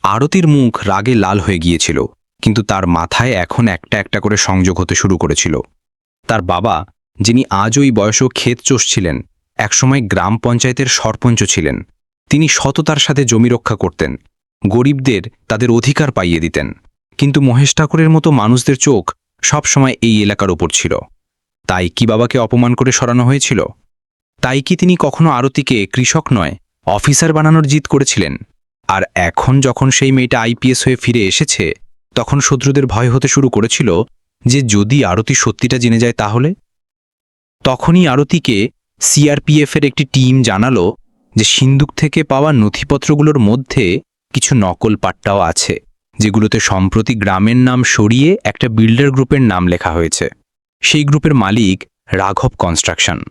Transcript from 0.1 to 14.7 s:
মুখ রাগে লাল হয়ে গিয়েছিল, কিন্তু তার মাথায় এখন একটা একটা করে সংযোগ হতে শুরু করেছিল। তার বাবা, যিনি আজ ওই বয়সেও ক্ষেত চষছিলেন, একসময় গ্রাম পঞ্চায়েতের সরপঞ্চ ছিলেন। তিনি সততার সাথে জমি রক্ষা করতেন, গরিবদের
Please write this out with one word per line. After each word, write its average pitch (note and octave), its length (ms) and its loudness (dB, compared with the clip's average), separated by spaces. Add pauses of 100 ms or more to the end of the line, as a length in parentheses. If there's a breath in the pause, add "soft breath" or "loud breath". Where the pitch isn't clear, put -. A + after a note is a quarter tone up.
মুখ C3 400 2
রাগে G#2 280 0
লাল G2 240 2
হয়ে F#2 200 -2
গিয়েছিল, E2 460 -2 (360)
কিন্তু A2 220 0
তার F#2+ 240 -2
মাথায় F2 440 -2
এখন G#2 360 -2
একটা G#2 320 -4
একটা G2 200 -6
করে G#2 180 -2
সংযোগ F#2+ 420 0
হতে F#2 160 -2
শুরু F#2+ 220 0
করেছিল। D2+ 420 -2 (680)
তার A2 140 -2
বাবা, F#2 440 -2 (360)
যিনি A#2 280 2
আজ A#2 300 0
ওই C#3 120 4
বয়সেও A2 380 0
ক্ষেত A#2+ 340 -4
চষছিলেন, F2 580 -2 (340)
একসময় C3 460 0
গ্রাম G2 360 -2
পঞ্চায়েতের A#2+ 480 -2
সরপঞ্চ A2+ 580 -2
ছিলেন। D2 440 -4 (420)
তিনি D3+ 180 2
সততার D3 500 -2
সাথে C#3+ 280 0
জমি A#2 240 2
রক্ষা A#2 260 -2
করতেন, D#2+ 400 -4 (520)
গরিবদের B2+ 540 0 (260)